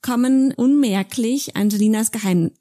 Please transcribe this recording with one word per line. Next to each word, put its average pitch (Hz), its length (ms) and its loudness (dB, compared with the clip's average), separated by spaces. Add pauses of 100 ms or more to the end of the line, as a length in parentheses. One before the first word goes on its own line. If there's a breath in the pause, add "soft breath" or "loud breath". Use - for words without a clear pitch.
kommen 262 520 0
unmerklich 254 1000 0
Angelinas 214 540 0
Geheim-, 185 500 -2